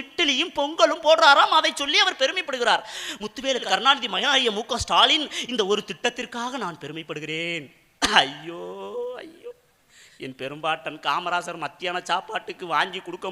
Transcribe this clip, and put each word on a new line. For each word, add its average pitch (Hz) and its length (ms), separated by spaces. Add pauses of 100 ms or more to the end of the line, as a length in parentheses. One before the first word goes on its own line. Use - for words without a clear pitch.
இட்லியும் 285 580
பொங்கலும் 320 460
போடுறாராம். 320 520
அதை 311 140 (100)
சொல்லி 285 220
அவர் 370 180
பெருமைப்படுகிறார். 262 600 (400)
"முத்துவேலு 247 360 (120)
கருணாநிதி 240 360
மகனாகிய 240 440
மு 202 140
க 240 200
ஸ்டாலின், 254 420 (200)
இந்த 233 180
ஒரு 202 240
திட்டத்திற்காக 240 760
நான் 165 220
பெருமைப்படுகிறேன்." 156 840 (540)
ஐயோ, 160 420 (600)
ஐயோ, 233 280 (680)
என் 131 240
பெரும்பாட்டன் 156 580 (100)
காமராசர் 170 560
மத்தியான 175 380
சாப்பாட்டுக்கு 190 600
வாங்கி 175 340
கொடுக்க 180 320